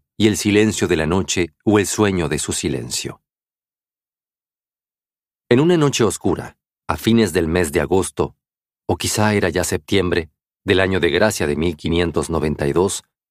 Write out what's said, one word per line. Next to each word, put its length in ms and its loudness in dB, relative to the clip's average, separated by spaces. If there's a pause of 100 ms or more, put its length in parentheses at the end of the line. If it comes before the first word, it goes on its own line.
(180)
y 100 2
el 80 2
silencio 520 2
de 100 2
la 80 0
noche 480 -2 (100)
o 160 4
el 80 0
sueño 400 0
de 120 -4
su 120 -8
silencio. 680 -6 (2250)
En 140 4
una 160 4
noche 260 2
oscura, 540 -2 (300)
a 100 -4
fines 340 2
del 160 0
mes 240 0
de 80 0
agosto, 560 -2 (500)
o 120 -2
quizá 360 0
era 160 0
ya 140 -2
septiembre, 680 -2 (360)
del 160 2
año 180 0
de 100 2
gracia 380 0
de 80 0
mil 220 -2
quinientos 520 -2
noventa 380 -2
y 60 -2
dos, 300 0 (280)